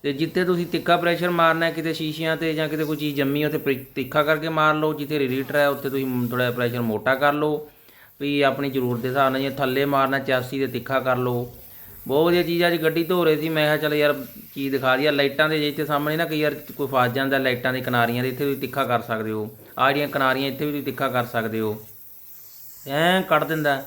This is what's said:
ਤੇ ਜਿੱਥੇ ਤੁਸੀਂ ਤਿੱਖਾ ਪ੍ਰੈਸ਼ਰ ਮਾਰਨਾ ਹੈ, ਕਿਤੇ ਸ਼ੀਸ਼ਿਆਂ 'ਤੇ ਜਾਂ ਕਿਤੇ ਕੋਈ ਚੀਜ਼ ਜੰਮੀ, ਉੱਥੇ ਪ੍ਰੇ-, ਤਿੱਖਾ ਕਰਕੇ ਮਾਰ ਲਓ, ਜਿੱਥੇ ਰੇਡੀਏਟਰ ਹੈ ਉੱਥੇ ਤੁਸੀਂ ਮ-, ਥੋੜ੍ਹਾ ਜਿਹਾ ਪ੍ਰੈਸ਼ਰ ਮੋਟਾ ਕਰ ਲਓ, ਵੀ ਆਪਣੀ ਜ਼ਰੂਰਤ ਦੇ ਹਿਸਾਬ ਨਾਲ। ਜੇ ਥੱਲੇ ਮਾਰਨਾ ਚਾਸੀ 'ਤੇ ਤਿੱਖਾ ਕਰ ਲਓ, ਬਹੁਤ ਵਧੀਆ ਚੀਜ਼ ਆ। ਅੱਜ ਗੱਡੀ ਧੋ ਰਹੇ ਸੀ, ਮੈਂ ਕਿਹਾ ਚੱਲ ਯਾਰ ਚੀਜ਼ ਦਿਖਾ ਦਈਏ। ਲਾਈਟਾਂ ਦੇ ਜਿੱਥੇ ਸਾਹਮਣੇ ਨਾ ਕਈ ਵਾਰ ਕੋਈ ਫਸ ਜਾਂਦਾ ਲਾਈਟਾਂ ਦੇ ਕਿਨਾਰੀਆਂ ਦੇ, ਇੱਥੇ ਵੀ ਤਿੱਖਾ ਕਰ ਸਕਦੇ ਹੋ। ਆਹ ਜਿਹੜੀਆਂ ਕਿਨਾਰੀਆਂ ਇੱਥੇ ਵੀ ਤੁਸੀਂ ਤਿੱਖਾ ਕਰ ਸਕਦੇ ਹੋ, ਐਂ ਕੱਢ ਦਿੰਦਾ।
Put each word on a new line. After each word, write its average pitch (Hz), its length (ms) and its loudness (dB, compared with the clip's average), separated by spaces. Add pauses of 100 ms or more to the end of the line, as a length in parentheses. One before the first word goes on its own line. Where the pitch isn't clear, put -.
ਤੇ 143 100 -2
ਜਿੱਥੇ 165 320 -2
ਤੁਸੀਂ 175 200 2
ਤਿੱਖਾ 175 320 2
ਪ੍ਰੈਸ਼ਰ 170 320 0
ਮਾਰਨਾ 165 360 2
ਹੈ, 165 60 0
ਕਿਤੇ 160 220 -4
ਸ਼ੀਸ਼ਿਆਂ 160 440 -4
'ਤੇ 160 160 -2
ਜਾਂ 156 160 -2
ਕਿਤੇ 156 140 -2
ਕੋਈ 151 140 -4
ਚੀਜ਼ 147 180 -4
ਜੰਮੀ, 143 300 0
ਉੱਥੇ 151 120 -2
ਪ੍ਰੇ-, 135 280 -2 (100)
ਤਿੱਖਾ 139 280 0
ਕਰਕੇ 156 260 0
ਮਾਰ 156 260 2
ਲਓ, 156 180 0
ਜਿੱਥੇ 147 260 -4
ਰੇਡੀਏਟਰ 131 360 -2
ਹੈ 143 140 6
ਉੱਥੇ 139 200 -2
ਤੁਸੀਂ 135 160 -2
ਮ-, 123 220 -2
ਥੋੜ੍ਹਾ 123 180 0
ਜਿਹਾ 120 100 -2
ਪ੍ਰੈਸ਼ਰ 120 260 -2
ਮੋਟਾ 113 340 0
ਕਰ 143 180 2
ਲਓ, 151 360 -2 (520)
ਵੀ 143 200 0
ਆਪਣੀ 139 280 2
ਜ਼ਰੂਰਤ 123 320 0
ਦੇ 127 80 -2
ਹਿਸਾਬ 135 220 2
ਨਾਲ। 135 100 0
ਜੇ 139 80 -2
ਥੱਲੇ 135 360 0
ਮਾਰਨਾ 135 340 2
ਚਾਸੀ 131 400 -2
'ਤੇ 135 80 0
ਤਿੱਖਾ 127 320 -2
ਕਰ 127 180 2
ਲਓ, 123 360 -2 (540)
ਬਹੁਤ 156 180 4
ਵਧੀਆ 175 180 4
ਚੀਜ਼ 170 200 0
ਆ। 175 40 4
ਅੱਜ 170 80 2
ਗੱਡੀ 160 280 2
ਧੋ 175 200 2
ਰਹੇ 156 140 4
ਸੀ, 156 120 -2
ਮੈਂ 156 160 2
ਕਿਹਾ 151 120 2
ਚੱਲ 151 160 0
ਯਾਰ 147 200 4 (420)
ਚੀਜ਼ 139 160 -2
ਦਿਖਾ 131 260 2
ਦਈਏ। 147 140 4
ਲਾਈਟਾਂ 143 380 2
ਦੇ 156 100 0
ਜਿੱਥੇ 147 260 -2
ਸਾਹਮਣੇ 147 320 0
ਨਾ 170 80 2
ਕਈ 151 180 -2
ਵਾਰ 143 120 0 (220)
ਕੋਈ 139 160 -4
ਫਸ 123 200 4
ਜਾਂਦਾ 135 240 0
ਲਾਈਟਾਂ 127 360 0
ਦੇ 131 80 -4
ਕਿਨਾਰੀਆਂ 120 420 2
ਦੇ, 131 60 0
ਇੱਥੇ 131 160 -4
ਵੀ 139 100 0
ਤਿੱਖਾ 135 280 -4
ਕਰ 120 180 0
ਸਕਦੇ 110 300 -4
ਹੋ। 107 240 -6 (220)
ਆਹ 127 100 4
ਜਿਹੜੀਆਂ 143 200 0
ਕਿਨਾਰੀਆਂ 135 400 0
ਇੱਥੇ 139 180 -4
ਵੀ 147 60 -2
ਤੁਸੀਂ 147 120 -6
ਤਿੱਖਾ 135 240 -4
ਕਰ 123 180 0
ਸਕਦੇ 113 340 -4
ਹੋ, 110 260 -4 (1000)
ਐਂ 165 340 2
ਕੱਢ 156 220 2
ਦਿੰਦਾ। 147 420 0